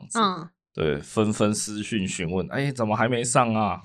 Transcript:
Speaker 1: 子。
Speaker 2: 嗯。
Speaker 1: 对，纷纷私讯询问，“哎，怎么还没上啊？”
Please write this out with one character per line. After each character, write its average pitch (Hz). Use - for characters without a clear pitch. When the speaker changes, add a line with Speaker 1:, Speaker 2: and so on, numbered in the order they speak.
Speaker 1:
子。 -
Speaker 2:
嗯。 180
Speaker 1:
对， 71
纷 107
纷 107
私 107
讯 104
询 87
问 90
，“哎， 139
怎 127
么 107
还 113
没 120
上 120
啊？” 101